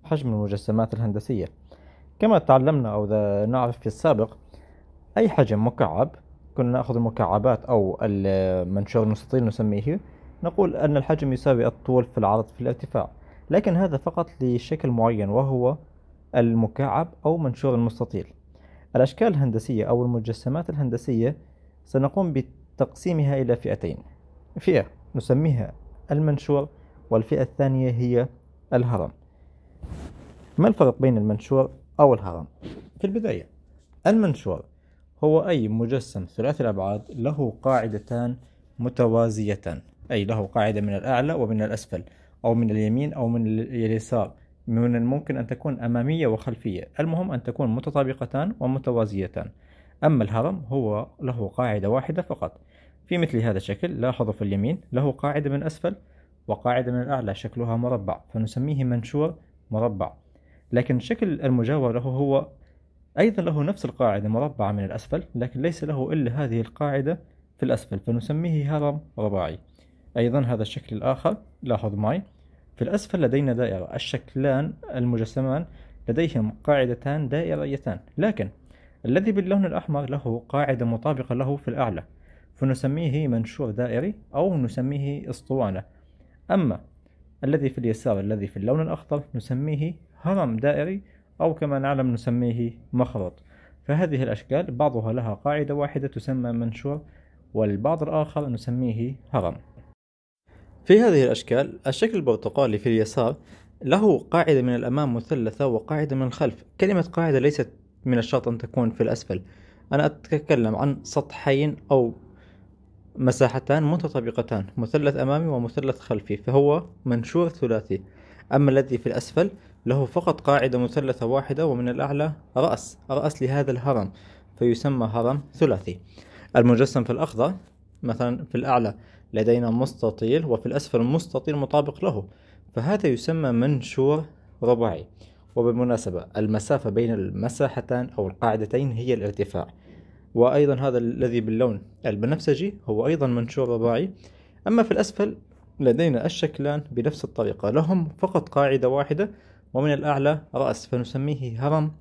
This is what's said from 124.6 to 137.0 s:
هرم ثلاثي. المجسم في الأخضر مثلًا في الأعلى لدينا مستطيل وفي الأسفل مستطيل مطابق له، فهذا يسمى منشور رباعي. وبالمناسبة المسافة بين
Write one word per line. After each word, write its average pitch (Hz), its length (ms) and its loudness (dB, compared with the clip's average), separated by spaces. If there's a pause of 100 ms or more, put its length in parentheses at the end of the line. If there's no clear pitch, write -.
هرم 120 340 0 (140)
ثلاثي. 95 440 0 (580)
المجسم 123 480 6
في 107 60 -6
الأخضر 139 440 0 (480)
مثلًا 123 420 -4
في - 100 -18
الأعلى 120 400 2 (380)
لدينا 117 380 2
مستطيل 120 760 0
وفي 123 220 -2
الأسفل 143 360 0
مستطيل 147 540 -2
مطابق 147 480 -2
له، 110 200 -2 (500)
فهذا 175 320 0
يسمى 143 460 0
منشور 139 720 2 (380)
رباعي. 117 440 2 (500)
وبالمناسبة 117 680 0 (100)
المسافة 107 540 0
بين 113 240 0